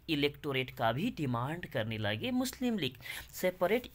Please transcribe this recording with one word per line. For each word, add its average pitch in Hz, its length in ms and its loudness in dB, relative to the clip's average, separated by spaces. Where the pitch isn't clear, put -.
इलेक्टोरेट 143 600 2
का 113 220 2
भी 175 240 0
डिमांड 139 500 -2
करने 113 320 -2
लगे 110 320 0
मुस्लिम 254 480 0
लीग। 139 180 -2
सेपरेट 185 640 2